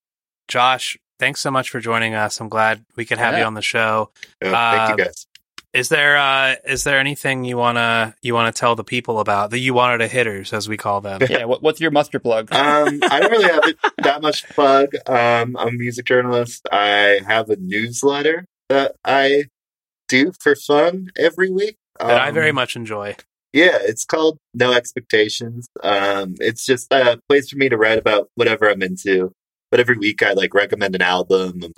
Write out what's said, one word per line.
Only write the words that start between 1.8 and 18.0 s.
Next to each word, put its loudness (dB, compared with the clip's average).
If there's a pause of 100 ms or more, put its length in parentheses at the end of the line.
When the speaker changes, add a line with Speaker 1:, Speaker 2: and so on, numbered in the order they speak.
Speaker 1:
us. -4
I'm -10
glad 0 (120)
we -8
could -2
have 0
you 0
Speaker 2:
Yeah. 0
Speaker 1:
on -4
the -8
show. 0 (300)
Speaker 3:
Yeah, 0
thank 0
you 0
Speaker 1:
Um, -2
Speaker 3:
guys. -12 (460)
Speaker 1:
is -2
there, 4
uh, 2 (100)
is -4
there 2
anything -4
you -4
wanna, 0
you -2
wanna 2
tell 0
the -8
people -4
about, 0
the -4
You -2
Wanted 2
a 0
Hitters, -2
as -6
we -6
call -2
them? -8
Speaker 2:
<laughs> -4
Yeah, -2
what, -2
what's 0
your 0
muster 0
plug? -2
Speaker 3:
Um, 2 (100)
I 2
don't 2
really 4
have 2
it, -2 (220)
that 0
much -4
plug. 4 (140)
Um, 0
I'm -2
a -4
music -8
journalist. 0
I 2
have 0
a 2
newsletter -2 (240)